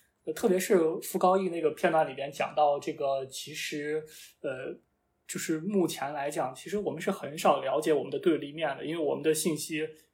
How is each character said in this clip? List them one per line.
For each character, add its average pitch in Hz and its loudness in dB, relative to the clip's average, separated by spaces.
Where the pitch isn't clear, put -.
呃， 160 -4
特 233 0
别 185 4
是 185 4
傅 - -6
高 185 6
义 190 0
那 170 -4
个 151 4
片 165 0
段 156 4
里 135 -10
边 135 -8
讲 - -4
到 147 4
这 151 -4
个， 135 -2
其 - -12
实， 156 -4
呃， 131 -8
就 - -10
是 160 -2
目 185 2
前 139 -6
来 139 -4
讲， 135 -2
其 - -16
实 202 -4
我 175 -2
们 160 -8
是 - 0
很 151 -6
少 180 4
了 135 0
解 156 2
我 139 4
们 139 -8
的 139 -4
对 156 4
立 143 -8
面 147 -2
的， 139 -10
因 165 -4
为 165 -2
我 139 0
们 143 -6
的 156 4
信 156 0
息 156 -6